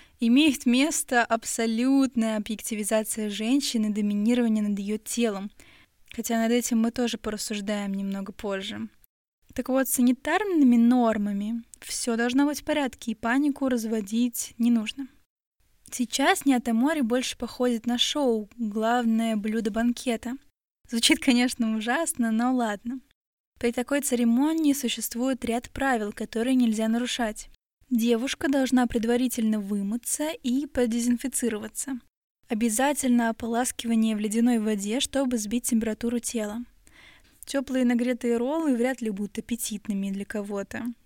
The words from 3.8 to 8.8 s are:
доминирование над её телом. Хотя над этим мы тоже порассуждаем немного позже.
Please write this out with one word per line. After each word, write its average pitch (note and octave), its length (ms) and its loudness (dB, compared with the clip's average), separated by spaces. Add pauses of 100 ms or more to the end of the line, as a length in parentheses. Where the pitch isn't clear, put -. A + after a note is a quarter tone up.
доминирование G#3+ 720 2
над G#3 160 -2
её G#3 180 -4
телом. G#3 540 -4 (640)
Хотя A#3 260 -4
над A3+ 140 2
этим A#3+ 260 2
мы A#3 140 2
тоже A#3 260 -2
порассуждаем G#3 760 -6
немного G3 380 -6
позже. G3+ 560 -8 (640)